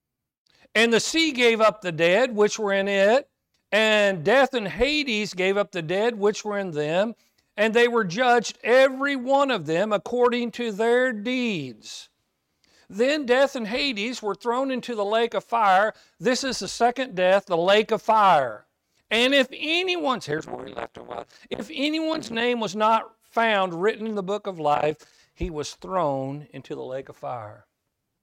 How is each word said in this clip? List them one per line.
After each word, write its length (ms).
"And 180
the 60
sea 320
gave 300
up 200
the 100
dead 440
which 240
were 120
in 160
it, 400
and 520
death 300
and 140
Hades 680
gave 240
up 140
the 100
dead 380
which 260
were 140
in 100
them, 460
and 160
they 140
were 160
judged 600
every 520
one 340
of 160
them 260
according 600
to 200
their 400
deeds. 960
Then 380
death 300
and 120
Hades 540
were 140
thrown 340
into 240
the 120
lake 280
of 100
fire." 520
This 240
is 160
the 80
second 480
death, 320
the 100
lake 320
of 140
fire. 640
"And 220
if 180
anyone's," 760
here's 180
where 180
we 80
left 260
a 60
while, 220
"if 240
anyone's 560
name 300
was 160
not 480
found 580
written 240
in 80
the 80
book 240
of 140
life, 380
he 160
was 240
thrown 800
into 240
the 80
lake 260
of 80
fire." 480